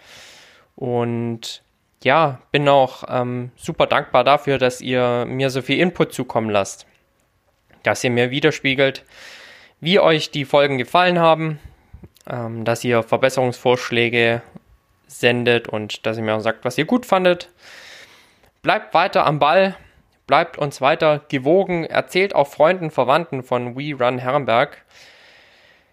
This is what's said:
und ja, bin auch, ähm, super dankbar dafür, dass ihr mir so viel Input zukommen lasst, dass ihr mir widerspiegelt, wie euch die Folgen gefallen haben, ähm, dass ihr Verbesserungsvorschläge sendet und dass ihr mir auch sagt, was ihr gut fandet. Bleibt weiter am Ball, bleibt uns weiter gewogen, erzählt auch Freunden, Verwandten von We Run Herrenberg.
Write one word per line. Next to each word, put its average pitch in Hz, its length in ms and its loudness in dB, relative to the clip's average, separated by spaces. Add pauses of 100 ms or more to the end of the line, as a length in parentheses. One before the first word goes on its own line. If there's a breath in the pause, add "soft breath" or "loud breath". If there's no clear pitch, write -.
(760 loud breath)
und 120 840 -6 (380)
ja, 139 400 2 (100)
bin 143 180 2
auch, 135 400 2
ähm, 123 480 -4
super - 300 -2
dankbar 131 360 2
dafür, 139 340 2
dass 127 220 0
ihr 123 480 -2
mir 131 220 -2
so 127 120 -4
viel 135 180 -2
Input 170 340 0
zukommen 117 360 -4
lasst, 101 380 -2 (960)
dass 107 200 0
ihr 127 80 0
mir 120 200 0
widerspiegelt, 135 720 0 (760 loud breath)
wie 180 200 2
euch 160 320 2
die 143 140 -6
Folgen 143 320 2
gefallen 175 420 0
haben, 160 400 0 (680 soft breath)
ähm, 113 360 -8
dass 117 180 -2
ihr 120 200 2
Verbesserungsvorschläge 120 1400 0 (640)
sendet 120 600 0
und 107 380 -8
dass 110 120 -4
ihr 113 60 -6
mir 110 120 0
auch 110 60 -2
sagt, 110 220 -4
was 123 140 -6
ihr 147 80 0
gut 247 200 -2
fandet. 185 440 0 (1120 loud breath)
Bleibt 185 320 -2
weiter 180 320 2
am 147 140 0
Ball, 180 360 2 (520 soft breath)
bleibt 156 300 2
uns 143 240 -6
weiter 151 480 2
gewogen, 165 560 0
erzählt - 500 -2
auch - 120 2
Freunden, 165 440 0
Verwandten 135 520 0
von 123 320 -4
We 147 220 -8
Run 123 220 0
Herrenberg. 127 640 -2 (1080 soft breath)